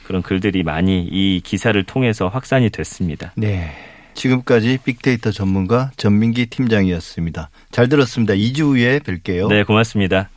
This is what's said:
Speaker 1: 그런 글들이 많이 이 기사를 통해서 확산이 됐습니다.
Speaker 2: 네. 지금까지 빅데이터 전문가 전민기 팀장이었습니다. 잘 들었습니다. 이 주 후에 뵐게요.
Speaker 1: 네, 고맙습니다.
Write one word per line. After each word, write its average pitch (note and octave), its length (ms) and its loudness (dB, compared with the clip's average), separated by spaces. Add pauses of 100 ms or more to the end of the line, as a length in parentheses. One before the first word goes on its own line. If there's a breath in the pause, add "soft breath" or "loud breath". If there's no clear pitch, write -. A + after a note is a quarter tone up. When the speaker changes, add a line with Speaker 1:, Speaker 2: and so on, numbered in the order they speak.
Speaker 1:
그런 F#2 200 -4
글들이 F#2 420 -2
많이 F2 440 0
이 F#2+ 360 0
기사를 G#2 400 0
통해서 A2+ 420 -2
확산이 B2 440 0
됐습니다. E2 680 -8
Speaker 2:
네. F#2+ 340 -2 (440 loud breath)
지금까지 B2+ 680 2
빅데이터 A#2 460 -2
전문가 G2 680 0
전민기 A2+ 500 2
팀장이었습니다. F2 1040 -2 (200 soft breath)
잘 - 180 2
들었습니다. A#2+ 460 2
이 G#2+ 180 0
주 D3 180 0
후에 B2+ 280 2
뵐게요. F#2 500 -4
Speaker 1:
네, G#2 140 2
고맙습니다. G2+ 760 2